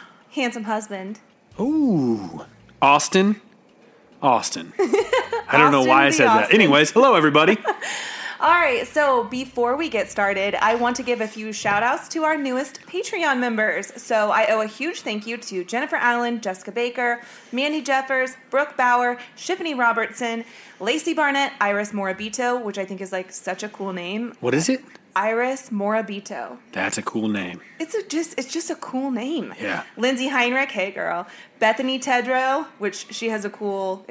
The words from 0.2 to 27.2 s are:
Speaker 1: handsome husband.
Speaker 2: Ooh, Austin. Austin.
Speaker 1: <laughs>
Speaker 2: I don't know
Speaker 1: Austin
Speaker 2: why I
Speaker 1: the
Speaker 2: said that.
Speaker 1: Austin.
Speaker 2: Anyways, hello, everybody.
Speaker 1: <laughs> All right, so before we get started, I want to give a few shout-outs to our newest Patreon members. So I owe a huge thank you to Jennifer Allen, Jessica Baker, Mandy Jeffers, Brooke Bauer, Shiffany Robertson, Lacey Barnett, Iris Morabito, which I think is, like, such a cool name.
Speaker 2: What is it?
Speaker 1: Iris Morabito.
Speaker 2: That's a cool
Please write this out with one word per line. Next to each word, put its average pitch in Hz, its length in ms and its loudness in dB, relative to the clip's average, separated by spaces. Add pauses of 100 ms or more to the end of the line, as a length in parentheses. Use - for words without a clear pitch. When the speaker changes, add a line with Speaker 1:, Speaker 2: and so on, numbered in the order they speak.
Speaker 1:
handsome 240 320 -4
husband. 214 560 -6 (380)
Speaker 2:
Ooh, 139 840 2 (380)
Austin. 185 580 4 (800)
Austin. 101 540 0
Speaker 1:
<laughs> - 40 -20
Speaker 2:
I 427 760 0
don't 143 200 8
know 143 60 6
Speaker 1:
Austin 127 100 4
Speaker 2:
why 135 160 8
I 139 60 6
Speaker 1:
the - 20 2
Speaker 2:
said 127 140 6
that. 110 180 6
Speaker 1:
Austin. 165 100 4
Speaker 2:
Anyways, 151 360 6
hello, 247 240 6
everybody. 156 480 6
Speaker 1:
<laughs> - 40 -6 (720)
All 302 120 2
right, 320 360 2
so 269 380 2
before 247 520 -2
we 320 120 -2
get 214 220 -2
started, 196 460 0
I 220 180 4
want 240 220 0
to 262 60 -8
give 226 200 -2
a 214 40 -4
few 214 280 -10
shout-outs 226 560 0
to 320 140 -4
our 311 120 2
newest 269 460 -4
Patreon 330 580 -2
members. 214 500 -2 (100)
So 214 300 0
I 220 180 4
owe 220 120 2
a 214 60 -2
huge 294 340 -8
thank 214 260 -8
you 233 120 -8
to 190 260 -8
Jennifer 269 320 -4
Allen, 240 460 0
Jessica 190 280 -8
Baker, 240 520 -2 (280)
Mandy 294 300 -2
Jeffers, 262 560 0 (140)
Brooke 294 260 0
Bauer, 247 400 2 (220)
Shiffany 349 380 -4
Robertson, 226 680 -2 (360)
Lacey 302 340 -2
Barnett, 277 480 0
Iris 208 300 0
Morabito, 214 680 -2
which 208 140 -6
I 196 80 -4
think 190 160 -10
is, 190 100 -8
like, 185 220 -6
such 185 300 -8
a 208 80 -8
cool 196 240 -8
name. 202 460 -6
Speaker 2:
What 123 120 0
is 160 160 0
it? 262 160 0 (320)
Speaker 1:
Iris 233 540 -2
Morabito. 202 880 -4 (140)
Speaker 2:
That's 98 260 -4
a 101 40 -6
cool 110 260 -2